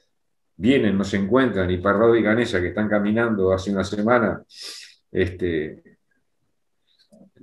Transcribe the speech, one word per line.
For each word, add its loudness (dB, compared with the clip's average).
vienen, 2
nos -2
encuentran, 0
y 0
Parrado 4
y 2
Canesa, 0
que -2
están -2
caminando 0
hace -2
una -2
semana, 0
este, -4